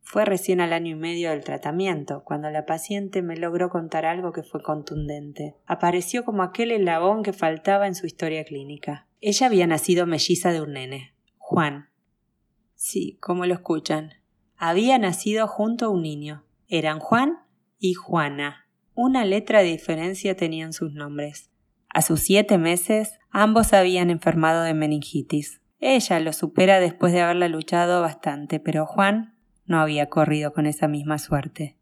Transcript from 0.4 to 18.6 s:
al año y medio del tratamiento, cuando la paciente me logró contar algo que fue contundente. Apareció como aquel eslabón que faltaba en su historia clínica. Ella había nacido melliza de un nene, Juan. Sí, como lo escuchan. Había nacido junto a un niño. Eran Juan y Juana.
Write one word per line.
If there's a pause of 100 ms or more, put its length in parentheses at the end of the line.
al
año
y
medio
del
tratamiento,
cuando
la
paciente
me
logró
contar
algo
que
fue
contundente.
Apareció
como
aquel
eslabón
que
faltaba
en
su
historia
clínica. (160)
Ella
había
nacido
melliza
de
un
nene, (240)
Juan. (840)
Sí,
como
lo
escuchan. (460)
Había
nacido
junto
a
un
niño. (240)
Eran
Juan (400)
y
Juana. (280)